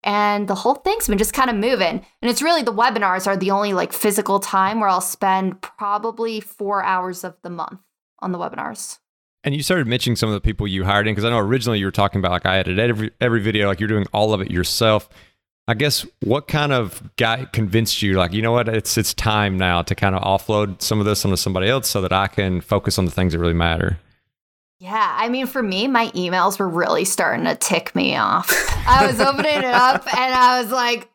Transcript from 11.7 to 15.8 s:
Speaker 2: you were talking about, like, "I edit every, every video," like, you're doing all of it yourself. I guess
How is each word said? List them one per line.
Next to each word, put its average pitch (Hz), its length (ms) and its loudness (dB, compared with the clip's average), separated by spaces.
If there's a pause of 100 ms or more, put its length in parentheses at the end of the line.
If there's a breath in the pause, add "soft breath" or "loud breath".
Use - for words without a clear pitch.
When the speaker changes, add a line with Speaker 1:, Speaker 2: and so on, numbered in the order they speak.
Speaker 2:
you 98 60 0
were 95 60 -2
talking 101 280 2
about, 92 100 0
like, 90 160 0
"I 95 120 2
edit 90 200 0
every, 110 320 0 (100)
every 117 200 2
video," 104 260 0
like, 95 140 -2
you're 107 80 0
doing 104 240 0
all 107 200 2
of 101 80 0
it - 100 -6
yourself. 104 580 0 (580 soft breath)
I 117 80 0
guess 139 320 -2 (140)